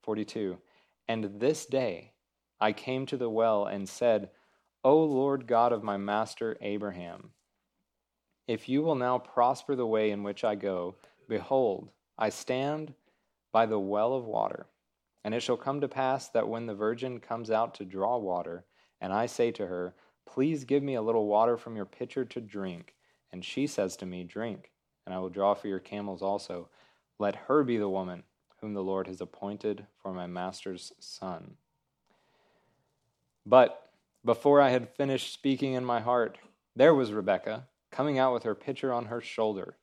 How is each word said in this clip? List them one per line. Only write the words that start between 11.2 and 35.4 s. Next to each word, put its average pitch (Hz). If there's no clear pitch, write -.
behold, 113
I 110
stand 143
by 113
the 107
well 104
of 123
water. -
And 107
it 120
shall 120
come 139
to 143
pass 131
that 131
when 117
the 110
virgin 120
comes 113
out 110
to 101
draw 95
water, 87
and 95
I 113
say 117
to 98
her, 90
"Please 143
give 139
me 139
a 113
little 110
water 113
from 113
your 101
pitcher 123
to 117
drink," 95
and 90
she 139
says 98
to 95
me, 90
"Drink, 107
and 92
I 92
will 92
draw 98
for -
your 95
camels 101
also," 95
let 101
her 147
be 120
the 104
woman 92
whom 107
the 98
Lord 95
has 92
appointed 101
for -
my 90
master's 90
son." -
But -
before 143
I 135
had 123
finished 135
speaking 135